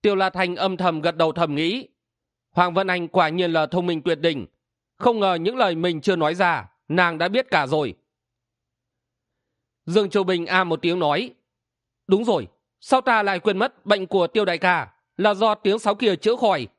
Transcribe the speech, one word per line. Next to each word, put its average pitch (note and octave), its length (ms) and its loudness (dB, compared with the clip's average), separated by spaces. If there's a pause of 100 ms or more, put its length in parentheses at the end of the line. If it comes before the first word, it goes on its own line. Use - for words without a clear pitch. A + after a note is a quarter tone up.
Tiêu G3+ 140 2
La F#3+ 140 0
Thành F3+ 260 -4
âm F#3+ 200 -2
thầm E3+ 240 0
gật D#3+ 160 -2
đầu D#3+ 160 2
thầm E3 220 -2
nghĩ, E3 340 -4 (640)
Hoàng F3 240 0
Vân F#3+ 120 0
Anh F3+ 220 -2
quả F3 200 2
nhiên F3 240 0
là D#3+ 140 2
thông F3 200 -2
minh E3 160 -2
tuyệt E3 180 0
đỉnh, D3 260 -2 (500)
không A#3 240 0
ngờ F#3+ 200 2
những G3+ 160 -4
lời G3+ 180 0
mình E3 260 -2
chưa F#3 160 0
nói D#3+ 180 0
ra, E3+ 360 -2 (180)
nàng E3+ 300 0
đã E3+ 100 -2
biết B3 220 -2
cả D3+ 160 2
rồi. C#3 300 -4 (1900)
Dương F#3+ 240 0
Châu G3+ 140 0
Bình F3+ 220 -2
a F#3 180 2
một E3 180 -4
tiếng F3 160 0
nói, D#3 360 -2 (720)
"Đúng G3+ 180 2
rồi, E3 240 0 (320)
sao C4 200 2
ta A#3 220 2
lại G3 180 -2
quên G3 180 0
mất - 280 -4
bệnh G3+ 200 0
của F3+ 200 2
Tiêu G#3+ 180 0
đại F3 140 -2
ca E3 360 0 (220)
là G#3 180 2
do G#3+ 200 2
tiếng G#3 240 0
sáo G#3 160 0
kia G3+ 220 0
chữa A3 200 0
khỏi?" F3+ 320 0 (100)